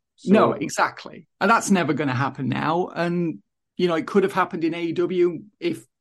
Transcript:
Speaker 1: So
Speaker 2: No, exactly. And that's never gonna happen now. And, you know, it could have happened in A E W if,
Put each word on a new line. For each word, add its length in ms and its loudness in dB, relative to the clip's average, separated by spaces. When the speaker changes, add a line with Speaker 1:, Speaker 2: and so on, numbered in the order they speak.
Speaker 1:
So 140 -2
Speaker 2:
No, 200 6
exactly. 760 -4
And 80 4
that's 220 2
never 220 2
gonna 200 -2
happen 360 -4
now. 440 -2
And, 460 -2
you 100 2
know, 80 0
it 100 -2
could 160 2
have 120 0
happened 300 -2
in 120 0
A 80 -6
E 80 -2
W 500 0
if, 240 -4